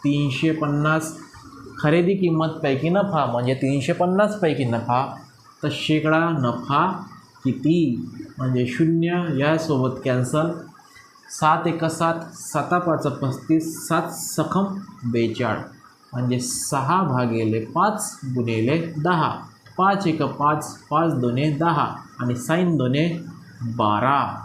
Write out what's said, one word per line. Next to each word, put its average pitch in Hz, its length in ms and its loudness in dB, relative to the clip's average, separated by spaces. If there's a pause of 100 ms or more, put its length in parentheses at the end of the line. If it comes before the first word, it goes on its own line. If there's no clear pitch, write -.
तीनशे 143 480 2
पन्नास. 156 600 0 (640)
खरेदी 170 360 4
किंमतपैकी 160 720 0
नफा 180 380 2
म्हणजे 123 280 0
तीनशे 135 380 0
पन्नासपैकी 180 720 2
नफा, 120 400 0 (580)
तर 151 100 -2
शेकडा 156 460 2 (200)
नफा 135 480 0 (580)
किती? 151 640 2 (300)
म्हणजे 127 280 0
शून्य, 165 560 2 (160)
यासोबत 143 680 0
कॅन्सल, 131 460 2 (800)
सात 160 360 2
एका 160 220 0
सात, 165 260 0 (200)
साता 160 440 -2
पाच 165 280 0 (120)
पस्तीस, 156 580 0 (120)
सात 170 240 0
सखम 185 640 -2 (380)
बेचाळ, 117 460 0 (540)
म्हणजे 123 280 0
सहा 147 640 0
भागिले 113 640 0
पाच 196 600 -2
गुणिले 120 500 0 (260)
दहा, 160 280 2 (480)
पाच 190 280 2
एका 147 200 0
पाच, 147 400 0 (240)
पाच 156 300 2
दोने 123 300 0
दहा 147 360 0 (340)
आणि 123 160 -2
साइन 170 400 0
दोने 135 300 2 (680)
बारा 117 420 2 (260)